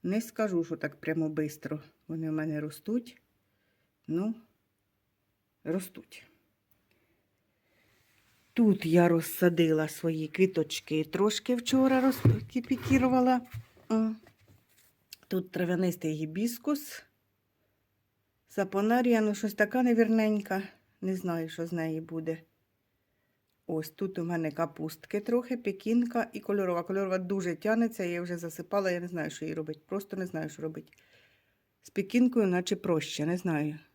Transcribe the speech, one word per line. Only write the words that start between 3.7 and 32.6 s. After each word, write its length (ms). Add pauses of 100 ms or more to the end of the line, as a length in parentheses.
Ну, 280 (1300)
ростуть. 600 (2250)
Тут 320
я 220
розсадила 800
свої 400
квіточки. 760
Трошки 520
вчора 460
розкіпікірувала. 1400 (480)
О. 200 (1160)
Тут 240
трав'янистий 640
гібіскус. 880 (1500)
Сапонарія, 720
ну, 140
щось 180
така 300
невірненька. 800 (380)
Не 140
знаю, 340
що 180
з 40
неї 300
буде. 400 (1300)
Ось 220
тут 300
у 40
мене 280
капустки 680
трохи, 380
пекінка 760
і 60
кольорова. 440
Кольорова 340
дуже 380
тянеться, 480
я 180
вже 160
засипала, 540
я 80
не 80
знаю, 220
що 160
їй 80
робити. 320
Просто 320
не 80
знаю, 240
що 120
робити. 300 (920)
З 60
пекінкою 580
наче 280